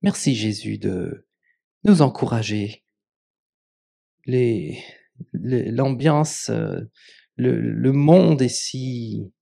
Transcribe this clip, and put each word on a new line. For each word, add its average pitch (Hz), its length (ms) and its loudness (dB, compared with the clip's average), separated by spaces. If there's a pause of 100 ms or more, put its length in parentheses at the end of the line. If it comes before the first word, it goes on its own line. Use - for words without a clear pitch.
Merci 147 340 0
Jésus 107 420 -4
de 92 500 -6 (560)
nous 185 200 6
encourager. 107 800 -2 (1400)
Les, 117 580 0 (500)
les, 110 380 -2
l'ambiance, 135 800 0
euh, 107 300 -4 (560)
le, 123 240 0
le 113 320 0
monde 151 520 6
est 120 60 2
si 117 920 -8